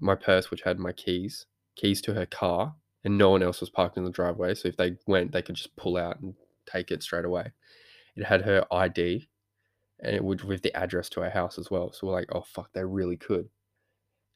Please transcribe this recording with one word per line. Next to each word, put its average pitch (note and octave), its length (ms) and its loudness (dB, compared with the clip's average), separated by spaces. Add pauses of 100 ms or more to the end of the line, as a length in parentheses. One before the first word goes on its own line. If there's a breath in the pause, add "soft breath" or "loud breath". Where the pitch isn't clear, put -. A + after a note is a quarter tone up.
my G2 160 2
purse, F#2 340 2
which - 120 -8
had F#2 180 -2
my F2+ 120 -4
keys, - 540 -4 (300)
keys G2+ 260 2
to G#2 120 -2
her F#2 120 -2
car, G2 480 -2 (300)
and G2+ 120 2
no G2 140 10
one F#2+ 140 8
else F2+ 160 0
was F2+ 100 -8
parked F2+ 260 0
in F#2 80 -2
the F2+ 60 -2
driveway. F2+ 460 0
So - 120 -4
if F2 80 -4
they F2+ 200 0 (100)
went, F#2 260 4
they F2+ 80 0
could F2+ 140 -8
just - 220 -14
pull F2+ 200 -2
out F2 240 -4
and F#2+ 140 -12 (320)
take - 240 -6
it D#2+ 140 -4
straight F2 200 -4
away." F2 280 -4 (640 soft breath)
It G2+ 80 -6
had F#2+ 180 4
her G2 300 4
I F2+ 160 4
D, F2 400 -2 (720)
and G#2+ 160 -2
it G2 80 -2
would, F#2+ 180 -2
with G2 200 -4
the - 140 -2
address F2+ 340 -4
to F2+ 120 -6
her F2+ 80 -2
house F2+ 300 -2
as F2 100 -12
well. F2+ 220 -2
So - 160 -8
we're F#2+ 60 -2
like, F2+ 200 -4
"Oh, E2+ 80 -4
fuck, - 300 -14
they F#2 120 -4
really F#2 320 -2
could." G2 340 -4 (840)